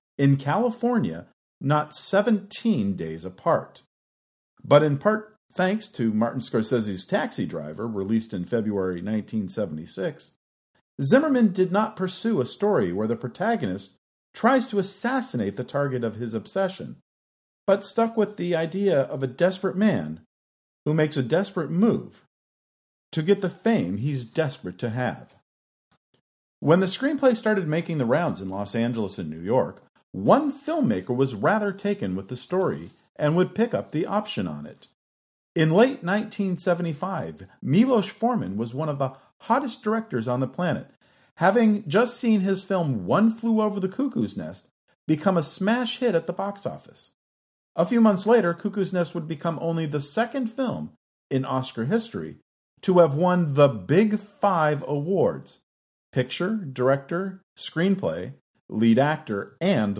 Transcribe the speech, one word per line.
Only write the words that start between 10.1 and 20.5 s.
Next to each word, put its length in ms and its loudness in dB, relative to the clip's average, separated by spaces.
Zimmerman 520 4
did 200 2
not 240 0
pursue 440 -2
a 60 0
story 460 0
where 160 -2
the 80 -2
protagonist 760 -4
tries 320 2
to 120 -2
assassinate 800 -4
the 80 -6
target 400 -2
of 120 -4
his 180 -6
obsession, 640 -6
but 180 2
stuck 320 0
with 200 0
the 180 -2
idea 460 2
of 220 -2
a 40 0
desperate 480 0
man 460 0